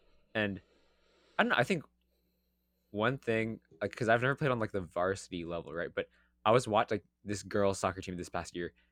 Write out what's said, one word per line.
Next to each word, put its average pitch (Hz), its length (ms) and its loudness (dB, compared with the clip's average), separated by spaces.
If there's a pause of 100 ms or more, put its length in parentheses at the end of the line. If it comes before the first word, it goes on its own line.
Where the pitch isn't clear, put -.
(360)
and 101 260 -2 (800)
I 202 40 6
don't 240 80 2
know. - 60 2
I - 80 2
think 170 180 -2 (1080)
one 113 260 0
thing, 110 420 -2 (220)
like, 101 140 -4
'cause 110 140 0
I've 117 120 6
never 131 140 2
played 143 160 0
on, 120 80 0
like, 107 120 -2
the 98 100 -2
varsity 90 640 -4
level, 82 280 -8
right? 85 200 -6
But - 160 -4 (360)
I 107 60 6
was 123 160 4
watch-, 110 240 2
like, 107 120 -2 (200)
this 98 200 -6
girls 101 360 2
soccer 92 220 -2
team 92 160 -8
this 87 120 -8
past - 260 -8
year 85 180 -6 (180)